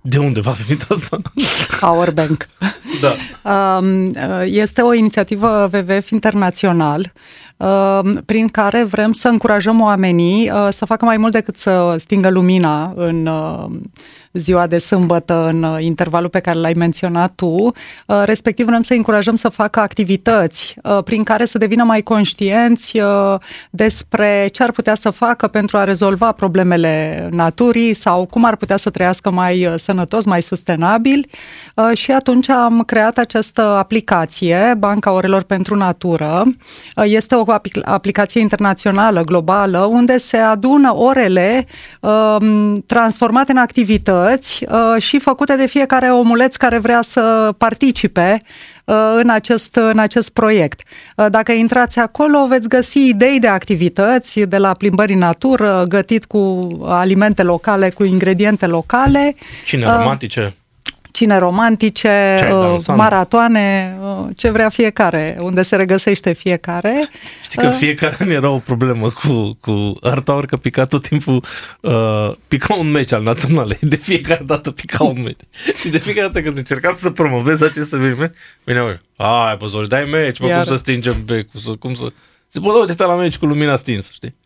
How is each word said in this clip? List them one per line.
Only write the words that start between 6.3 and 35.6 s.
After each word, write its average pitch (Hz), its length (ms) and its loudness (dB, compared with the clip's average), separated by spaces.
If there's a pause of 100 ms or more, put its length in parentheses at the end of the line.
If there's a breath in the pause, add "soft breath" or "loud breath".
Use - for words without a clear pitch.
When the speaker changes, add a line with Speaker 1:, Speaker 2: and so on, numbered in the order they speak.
Speaker 2:
um, 196 720 0
prin 220 220 0
care 214 360 0
vrem 214 280 0
să 220 160 -2
încurajăm 220 520 2
oamenii, 190 720 2
uh, 202 220 0
să - 120 -6
facă 226 200 -2
mai 226 120 2
mult 214 160 0
decât 214 240 -2
să 175 420 0
stingă 190 320 0
lumina 180 680 2
în, 165 300 -2
uh, 160 380 -4 (680 loud breath)
ziua 175 340 0
de 170 120 0
sâmbătă, 170 760 0
în, 165 100 0
uh, 160 180 -2
intervalul 170 480 -2
pe 175 120 -2
care 170 180 -2
l-ai 165 140 0
menționat 170 640 0
tu. 180 120 -4
Uh, 196 260 0 (520 loud breath)
respectiv, 220 420 0
vrem 233 160 2
să 254 120 0
încurajăm 220 420 0
să 233 120 0
facă 214 320 -2
activități, 196 1000 0
uh, 202 220 0
prin 220 200 -2
care 220 200 0
să 233 140 -4
devină 220 260 2
mai 220 180 2
conștienți, 220 1000 0
uh, 202 340 0 (360 loud breath)
despre 202 840 0
ce - 100 -2
ar 240 80 0
putea 220 240 -2
să 214 160 -2
facă 233 360 -2
pentru 202 300 -2
a 202 80 2
rezolva 196 480 0
problemele 170 1000 0
naturii 226 640 2
sau 180 320 0
cum 233 180 0
ar 220 120 2
putea 196 200 -2
să 202 140 -2
trăiască 185 400 -2
mai, 180 360 0
uh, 165 120 -2
sănătos, 190 460 -2
mai 180 180 0
sustenabil. 220 880 0 (460 loud breath)
Uh, 226 200 2
și - 180 -4
atunci 262 360 2
am 240 380 2
creat 226 320 0
această 233 440 -2
aplicație, 196 1160 0
Banca 202 340 0
Orelor 190 300 2
pentru 190 340 -2